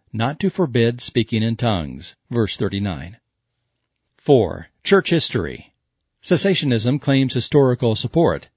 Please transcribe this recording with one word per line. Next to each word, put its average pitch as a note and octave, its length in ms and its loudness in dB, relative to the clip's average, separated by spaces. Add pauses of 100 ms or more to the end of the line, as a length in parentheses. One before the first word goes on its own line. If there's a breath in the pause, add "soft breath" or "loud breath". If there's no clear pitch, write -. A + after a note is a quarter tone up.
(140)
not A#2 260 -4
to G3 100 0
forbid A#2+ 520 0
speaking A2+ 420 -2
in A2+ 140 -2
tongues, E2 580 -4 (160)
verse A#2 240 -2
thirty-nine. F#2+ 600 -6 (1000)
Four, F2+ 520 2 (160)
church G3 240 2
history. F2+ 640 -2 (480)
Cessationism C#3 800 0
claims C3+ 340 0
historical B2 600 2
support, A#2 600 0